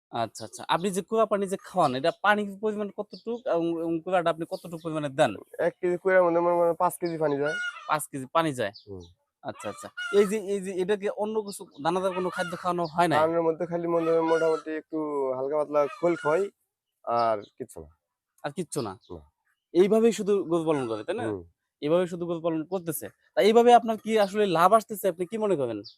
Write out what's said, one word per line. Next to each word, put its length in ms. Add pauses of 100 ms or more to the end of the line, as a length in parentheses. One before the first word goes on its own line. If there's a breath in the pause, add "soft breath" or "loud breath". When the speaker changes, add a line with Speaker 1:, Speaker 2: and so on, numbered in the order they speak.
(120)
Speaker 1:
আচ্ছা, 320
আচ্ছা। 240
আপনি 220
যে 120
কুড়া 240
পানি 200
যে 180
খাওয়ান, 300
এটা 160 (120)
পানির 260 (120)
পরিমাণ 360
কতটুক 500
এবং, 200 (140)
এবং 200
কুড়াটা 300
আপনি 200
কতটুকু 320
পরিমাণে 260
দেন? 240 (260)
Speaker 2:
এক 200
কেজি 180
কুড়ার 280
মধ্যে 160
মনে 160
করেন 180
পাঁচ 240
কেজি 200
পানি 180
যায়। 200 (300)
Speaker 1:
পাঁচ 200
কেজি 260
পানি 200
যায়? 200 (140)
Speaker 2:
হুম। 180 (400)
Speaker 1:
আচ্ছা, 240
আচ্ছা। 200 (280)
এই 100
যে, 120
এই 220
যে 120
এটা 240
কি 120
অন্য 340
কিছু 200 (200)
দানাদার 320
কোনো 160
খাদ্য 260
খাওয়ানো 280
হয় 240
নাই? 100
Speaker 2:
খাওয়ানোর 240
মধ্যে 240
খালি 200
মনে 240
হয় 100
মোটামুটি 500
একটু 280 (340)
হালকা 240
পাতলা 300
খোল 300
খাওয়াই, 280 (600)
আর 400
কিচ্ছু 360
না। 80 (560)
Speaker 1:
আর 80
কিচ্ছু 300
না? 100 (180)
Speaker 2:
না। 100 (540)
Speaker 1:
এইভাবেই 380
শুধু 200 (120)
গরু 200
পালন 240
করে, 160
তাই 120
না? 100
Speaker 2:
হুম। 160 (400)
Speaker 1:
এইভাবে 240
শুধু 200
গরু 140
পালন 240
করতেছে। 420 (240)
তা 100
এইভাবে 340
আপনার 240
কি 200
আসলে 280
লাভ 260
আসতেছে? 360
আপনি 180
কি 120
মনে 180
করেন? 220 (200)